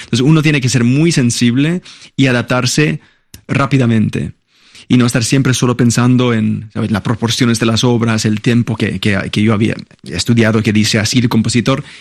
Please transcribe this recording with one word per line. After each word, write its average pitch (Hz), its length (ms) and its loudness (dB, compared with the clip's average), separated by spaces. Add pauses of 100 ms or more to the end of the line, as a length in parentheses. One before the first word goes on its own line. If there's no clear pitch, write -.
Entonces 123 180 -2
uno 156 200 4
tiene 147 180 2
que 127 100 -2
ser 117 140 0
muy 143 280 2
sensible 135 720 0 (360)
y 139 100 4
adaptarse 127 720 0 (480)
rápidamente, 117 840 0 (580)
y 127 60 6
no 120 80 4
estar 120 180 0
siempre 131 300 0
solo 123 240 0
pensando 123 560 2
en, 107 400 -4
¿sabes?, 110 180 -4
las 98 100 -2
proporciones 117 600 -2
de 127 40 0
las 110 200 0
obras, 113 400 0
el 107 160 -2
tiempo 117 340 0
que, 101 240 -4
que, 101 180 -2 (140)
que 101 100 -2
yo 107 120 2
había 104 220 -2 (280)
estudiado, 110 580 0
que 104 120 0
dice 107 260 0
así 113 200 -2
el 117 100 0
compositor. 120 520 0 (200)